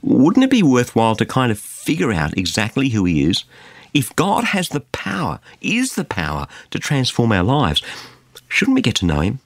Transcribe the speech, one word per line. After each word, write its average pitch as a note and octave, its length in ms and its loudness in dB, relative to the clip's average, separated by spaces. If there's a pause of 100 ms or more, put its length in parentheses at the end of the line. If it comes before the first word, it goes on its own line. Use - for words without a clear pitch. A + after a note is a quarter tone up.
wouldn't C#3 400 4
it C4 80 2
be B3 100 4
worthwhile A#2+ 540 4
to G#2+ 100 0
kind B2+ 260 0
of G#2 60 -2
figure - 540 -4
out D#2 260 0
exactly G#2+ 520 -2
who G#2+ 160 0
he D#2 180 2
is? E2+ 220 0 (460)
If - 240 -2
God G3 280 0
has F#3+ 260 -4
the D3 120 -4
power, F#3+ 580 -6 (220)
is B3+ 340 -2
the F#3+ 80 -4
power D2+ 420 -6 (240)
to - 80 -8
transform B2 540 0
our F#2 120 2
lives, A2+ 380 0 (680)
shouldn't - 280 0
we C4+ 60 2
get - 160 0
to - 100 -2
know D2+ 140 2
him? A2+ 240 -2